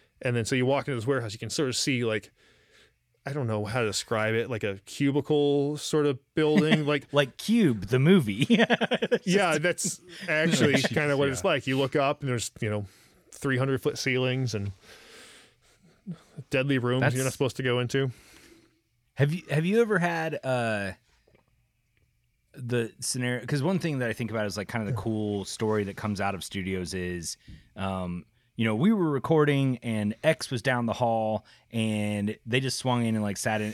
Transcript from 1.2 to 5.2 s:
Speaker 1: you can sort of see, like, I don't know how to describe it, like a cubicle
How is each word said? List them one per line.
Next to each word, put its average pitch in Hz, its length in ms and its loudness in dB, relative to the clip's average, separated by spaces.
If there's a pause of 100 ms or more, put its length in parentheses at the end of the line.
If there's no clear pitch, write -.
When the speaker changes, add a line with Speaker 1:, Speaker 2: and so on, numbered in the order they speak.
Speaker 1:
you - 80 -12
can 113 100 -8
sort 143 180 0
of 117 60 -4
see, 123 300 0
like, 110 260 -2 (960)
I 131 60 -6
don't 139 160 -2
know 107 160 0
how 110 160 -2
to 113 60 2
describe 110 480 0
it, 113 140 0
like 113 160 -4
a 101 220 -4
cubicle 143 920 2